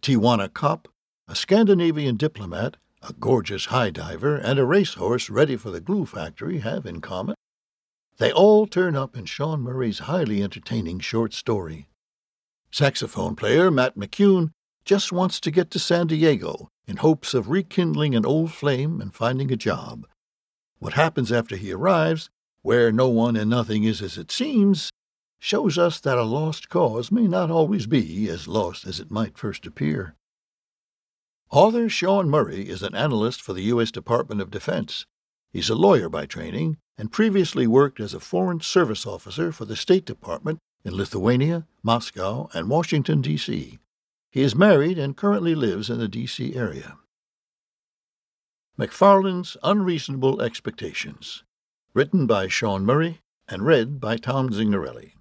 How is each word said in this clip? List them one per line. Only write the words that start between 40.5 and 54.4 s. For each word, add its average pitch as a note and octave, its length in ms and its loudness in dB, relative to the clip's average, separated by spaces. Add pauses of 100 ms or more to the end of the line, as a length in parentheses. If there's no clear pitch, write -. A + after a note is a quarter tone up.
in F2+ 120 -8
Lithuania, B2+ 680 0 (160)
Moscow, A2+ 680 -4
and E2 160 -6
Washington, D3+ 520 0
D D3 160 -2
C. - 420 -8 (540)
He C3+ 100 0
is C3 140 2
married F3 420 4
and C#3 180 -4
currently G3 380 0
lives A2 360 -2
in A#2 80 -4
the A2+ 100 -2
D A#2 180 -8
C B2+ 300 -6
area. F2+ 400 -8 (1800)
McFarlane's F#3+ 840 4
Unreasonable D3+ 800 0
Expectations, - 1040 -10 (480)
written D3 340 2
by G2 220 2
Sean G2 360 -2
Murray D#3 360 2 (260)
and G2 180 -8
read C3+ 360 4
by A2+ 160 -2
Tom C3 320 -2